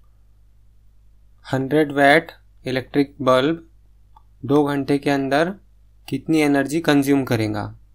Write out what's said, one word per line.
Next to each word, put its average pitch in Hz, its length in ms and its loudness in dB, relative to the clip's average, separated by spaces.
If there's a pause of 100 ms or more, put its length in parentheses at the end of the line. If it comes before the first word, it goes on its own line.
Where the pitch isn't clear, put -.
(1500)
हंड्रेड 143 400 0
watt 143 400 4 (340)
इलेक्ट्रिक 131 560 -4
बल्ब 131 420 2 (800)
दो 143 200 2
घंटे 143 340 -2
के 143 120 -4
अंदर 139 440 -2 (540)
कितनी 156 320 -2
एनर्जी 143 400 0
कंज्यूम 143 440 2
करेगा? 107 540 -6 (160)